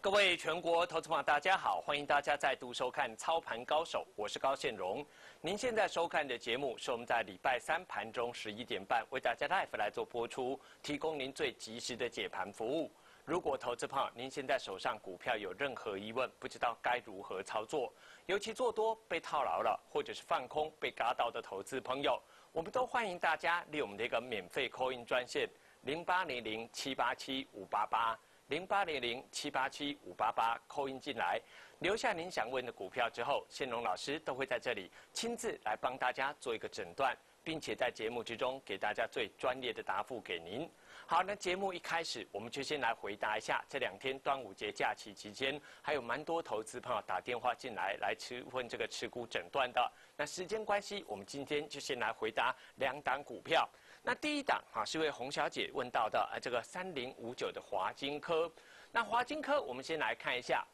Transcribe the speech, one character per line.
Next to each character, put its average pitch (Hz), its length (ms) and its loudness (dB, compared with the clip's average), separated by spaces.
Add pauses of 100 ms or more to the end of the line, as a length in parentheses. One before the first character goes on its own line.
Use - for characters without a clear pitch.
(100)
各 202 60 8
位 190 200 8
全 165 240 0
国 170 240 6
投 165 160 0
资 151 80 -12
朋 160 80 4
友， 143 60 2
大 147 160 6
家 185 180 6
好， 127 240 2
欢 147 160 0
迎 147 80 0
大 143 160 6
家 147 160 4
再 139 200 4
度 123 180 -8
收 127 160 2
看 135 260 0
《操 165 240 2
盘 120 240 -4
高 156 200 4
手》， - 200 -2 (120)
我 104 100 -2
是 - 140 -4
高 135 160 4
宪 127 180 0
荣。 98 320 -2 (340)
您 180 160 -2
现 240 160 0
在 214 140 4
收 170 220 0
看 156 180 2
的 123 100 -2
节 117 200 0
目 131 200 -2
是 - 140 -6
我 120 60 2
们 120 100 -6
在 117 160 4
礼 98 180 -6
拜 127 200 2
三 160 240 0
盘 110 260 -6
中 120 240 -2
十 - 160 -6
一 113 140 -6
点 101 200 -2
半 113 260 2
为 131 100 -2
大 120 160 2
家 143 100 -2
live 156 320 0
来 104 100 2
做 110 160 -2
播 117 220 -2
出， 131 340 -4 (220)
提 147 160 -4
供 156 180 -2
您 135 160 -4
最 135 200 0
及 113 260 -10
时 123 160 -4
的 117 140 0
解 104 200 -2
盘 95 240 -4
服 113 140 -4
务。 147 240 0 (340)
如 170 160 0
果 139 160 0
投 127 200 -2
资 143 100 -4
朋 135 160 0
友 - 100 0
您 123 160 -8
现 135 160 -6
在 131 140 4
手 98 180 -4
上 113 220 -2
股 92 180 -10
票 123 200 0
有 98 160 -4
任 131 240 0
何 101 200 -2
疑 107 160 -6
问， 123 160 2 (120)
不 131 80 -8
知 117 100 -10
道 117 240 2
该 123 220 2
如 98 180 -10
何 95 180 -4
操 107 240 -2
作， 127 300 -2 (320)
尤 185 100 2
其 220 160 -4
做 240 200 2
多 220 240 2 (100)
被 165 140 0
套 147 240 2
牢 92 180 4
了， 110 160 4 (100)
或 147 140 0
者 110 100 -4
是 - 120 -8
放 151 240 2
空 151 200 0 (120)
被 131 100 0
嘎 123 240 2
到 120 160 4
的 117 100 -4
投 98 220 -6
资 131 180 -2
朋 135 220 -2
友， 135 180 4 (300)
我 160 100 -2
们 165 80 -6
都 254 160 2
欢 240 240 0
迎 180 80 -4
大 165 200 4
家 175 340 2
利 151 80 -2
用 123 80 2
我 - 20 -8
们 101 80 -8
的 113 80 0
一 123 40 0
个 117 120 2
免 117 280 -4
费 131 200 0
call 127 240 -2
in 120 140 -6
专 127 180 2
线 127 240 0 (340)
零 156 220 -4
八 185 200 2
零 127 180 -4
零 110 300 -4
七 131 240 -4
八 127 180 2
七 135 380 -4
五 98 140 -10
八 107 200 2
八， 113 320 2 (300)
零 170 180 -2
八 202 180 2
零 151 160 0
零 120 300 -2
七 - 180 -4
八 139 200 0
七 143 340 -4
五 87 100 -12
八 113 200 2
八 117 360 2
call 139 220 -2
in 131 80 -6
进 127 180 -4
来， 98 240 2 (380)
留 185 180 2
下 226 160 2
您 170 160 -2
想 120 220 -2
问 127 160 0
的 117 60 -6
股 95 160 -6
票 117 200 2
之 117 140 -2
后， 123 260 2
宪 131 220 -4
荣 117 140 0
老 92 100 2
师 143 240 -2
都 156 160 -4
会 135 100 0
在 123 140 0
这 123 140 0
里 98 180 -4 (220)
亲 233 240 -2
自 214 280 -4
来 110 120 0
帮 131 200 -2
大 127 160 2
家 139 280 0
做 123 120 -2
一 110 60 0
个 107 100 -6
诊 90 280 -6
断， 131 200 2 (280)
并 160 160 -2
且 107 160 -4
在 120 160 2
节 113 180 -2
目 120 140 -2
之 117 120 -4
中 131 280 0
给 98 120 -4
大 107 160 0
家 113 140 0
最 113 220 -2 (100)
专 131 240 2
业 120 100 -2
的 110 80 -6
答 101 220 0
复 120 180 -6
给 87 200 -4
您。 107 280 -6 (380)
好， 170 160 4
那 190 100 -2
节 190 220 -2
目 190 180 0
一 175 60 -8
开 165 240 -2
始， 117 300 -4
我 101 80 -4
们 117 100 -8
就 139 100 -6
先 139 200 -2
来 117 120 4
回 104 220 -4
答 110 240 0
一 - 20 0
下 131 280 0
这 139 100 -4
两 104 220 0
天 135 180 -2
端 135 220 0
午 98 120 -10
节 104 200 -4
假 117 200 0
期 104 220 -10
期 107 160 -10
间， 135 300 -2 (200)
还 151 140 0
有 131 80 0
蛮 120 220 -2
多 165 180 0
投 110 180 -2
资 110 200 -6
朋 123 140 -2
友 104 80 2
打 92 180 0
电 123 180 -2
话 120 160 2
进 117 220 -6
来， 95 240 0
来 104 160 2
吃-， - 340 -8
问 123 180 -2
这 127 80 -4
个 110 120 0
持 - 200 -4
股 120 200 -6
诊 87 240 -2
断 127 200 4
的。 120 200 4 (240)
那 147 100 0
时 180 180 -6
间 214 200 -2
关 202 180 2
系， 196 240 -6
我 104 80 -4
们 98 100 -6
今 139 220 -6
天 151 220 0
就 143 100 -8
先 127 220 -2
来 110 120 4
回 110 200 -2
答 123 220 4 (220)
两 135 240 0
档 139 220 0
股 117 180 -10
票。 147 280 4 (340)
那 247 120 0
第 302 240 0
一 269 40 -2
档， - 200 2 (100)
啊， 110 100 0
是 160 160 0
位 156 120 4
洪 135 200 -4
小 151 160 2
姐 113 280 -2
问 127 160 -2
到 113 180 2
的， 107 240 2
呃， 113 80 -4
这 131 100 -4
个 120 120 2
三 185 320 -8
零 131 240 -4
五 117 160 -8
九 95 180 -2
的 95 80 -8
华 98 320 0
金 143 260 -4
科。 165 320 0 (420)
那 233 120 4
华 226 180 2
金 294 200 -4
科， 277 180 4
我 - 140 -6
们 135 100 -6
先 160 140 0
来 117 160 2
看 131 240 0
一 - 20 0
下。 135 340 2